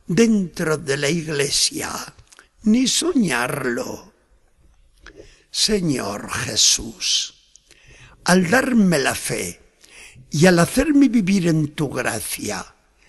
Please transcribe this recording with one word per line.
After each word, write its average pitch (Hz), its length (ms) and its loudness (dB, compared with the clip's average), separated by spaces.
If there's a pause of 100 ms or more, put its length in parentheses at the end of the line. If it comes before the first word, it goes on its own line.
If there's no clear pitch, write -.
dentro 180 720 2
de 139 180 -4
la 143 120 -2
Iglesia, 151 840 -2 (760)
ni 233 240 4
soñarlo. 131 1200 -2 (1400)
Señor 127 800 -2
Jesús, - 1200 -4 (720)
al 180 260 2
darme 226 480 2
la 127 160 0
fe 104 460 -8 (720)
y 156 160 4
al 180 120 6
hacerme 277 500 4
vivir 196 380 2
en 160 220 2
tu 147 200 -4
gracia, 120 840 -6 (340)